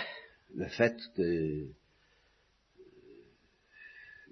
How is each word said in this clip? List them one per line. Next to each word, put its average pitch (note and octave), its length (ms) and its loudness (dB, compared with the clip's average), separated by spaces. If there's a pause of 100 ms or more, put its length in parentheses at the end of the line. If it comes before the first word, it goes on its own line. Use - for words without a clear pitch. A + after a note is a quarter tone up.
(540)
le F2+ 140 -2
fait A#2 280 6 (200)
que D#2+ 520 2 (2750)